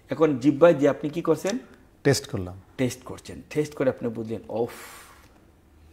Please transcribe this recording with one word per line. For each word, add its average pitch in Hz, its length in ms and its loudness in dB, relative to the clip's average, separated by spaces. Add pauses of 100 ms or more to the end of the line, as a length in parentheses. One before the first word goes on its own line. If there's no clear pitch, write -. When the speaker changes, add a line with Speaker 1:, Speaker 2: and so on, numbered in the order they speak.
(100)
Speaker 1:
এখন 147 280 2
জিব্বায় 147 360 6
দিয়ে 143 160 4
আপনি 143 200 -4
কি 170 120 -6
করছেন? 190 360 0 (460)
Speaker 2:
টেস্ট 139 220 4
করলাম। 92 340 -8 (180)
Speaker 1:
টেস্ট 127 240 -2
করছেন, - 480 -16
টেস্ট 147 240 -2
করে 135 140 0
আপনি 127 200 -2
বুঝলেন, 113 400 -6
"ওফ, 113 220 -2 (1200)